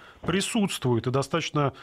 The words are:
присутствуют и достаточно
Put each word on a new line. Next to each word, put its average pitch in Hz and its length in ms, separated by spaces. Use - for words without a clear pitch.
присутствуют 170 840
и 131 60
достаточно 143 720